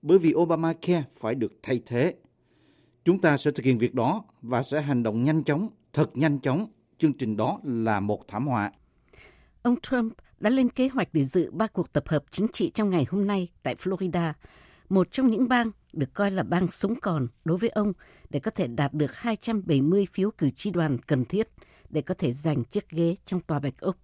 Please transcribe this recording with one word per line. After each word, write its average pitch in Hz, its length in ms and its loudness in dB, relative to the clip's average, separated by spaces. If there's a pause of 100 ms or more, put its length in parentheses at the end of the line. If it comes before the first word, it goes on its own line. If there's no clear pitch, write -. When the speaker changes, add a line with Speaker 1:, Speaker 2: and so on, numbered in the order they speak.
Speaker 1:
bởi 165 160 6
vì 165 160 4
Obamacare 165 680 0 (160)
phải 110 140 -4
được 120 180 -4 (100)
thay 127 240 -2
thế. 127 280 0 (880)
Chúng 190 160 4
ta 151 160 4
sẽ 147 140 0
thực 143 140 -6
hiện 131 140 4
việc 120 160 0
đó 127 300 0 (180)
và 120 200 -2
sẽ 143 180 -2
hành 139 220 0
động 113 220 0
nhanh 156 200 2
chóng, 160 240 0 (240)
thật 143 240 0
nhanh 143 240 2
chóng. 131 260 -2 (320)
Chương 151 140 4
trình 110 240 -4
đó 127 280 -2
là 113 360 0
một 104 280 -4
thảm 113 180 -4
họa. 110 260 0 (880)
Speaker 2:
Ông 240 200 2
Trump 233 300 -2 (280)
đã 208 100 2
lên 254 180 2
kế 254 200 0
hoạch 262 240 -2
để 147 120 2
dự 160 260 0
ba 202 160 -2
cuộc - 260 -4
tập - 140 0
hợp 151 240 0
chính 202 220 -2
trị 185 220 -2
trong 214 160 0
ngày 170 180 2
hôm 196 180 0
nay 196 220 -2 (140)
tại 131 120 -4
Florida, 175 580 -2 (560)
một 185 240 2
trong 262 180 2
những 226 180 0
bang 233 220 2 (220)
được 143 220 -4
coi 202 160 0
là 190 120 -2
bang 175 280 0
sống 196 300 -2
còn 151 280 -2 (160)
đối 170 140 0
với - 100 0
ông, 208 240 0 (380)
để 143 100 -4
có 220 100 -4
thể - 160 -4
đạt 127 280 -2
được 147 220 -2
hai 226 200 -4
trăm 226 300 -4
bảy 143 160 4
mươi 185 300 4
phiếu 196 180 0
cử 143 200 0
tri - 200 -6
đoàn 156 280 0
cần 127 260 0
thiết 208 240 -2 (420)
để 151 120 -2
có 185 120 -4
thể 139 180 -2
giành 143 320 -2
chiếc - 260 -6
ghế 170 260 0 (100)
trong 180 140 -4
tòa 151 180 -4
Bạch 139 220 -6
Ốc. - 240 -2